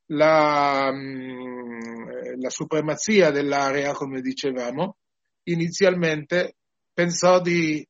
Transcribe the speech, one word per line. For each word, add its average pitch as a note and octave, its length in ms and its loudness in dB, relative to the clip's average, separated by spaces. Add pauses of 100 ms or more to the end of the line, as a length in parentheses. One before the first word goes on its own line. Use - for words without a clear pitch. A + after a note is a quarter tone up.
(100)
la, D3 800 4
mm, B2 1500 -10
la B2+ 100 -4
supremazia D#3 800 0
dell'area, C#3 600 0
come C3+ 280 -8
dicevamo, C3 760 -4 (480)
inizialmente E3+ 1120 0 (360)
pensò F3 480 4
di E3 500 0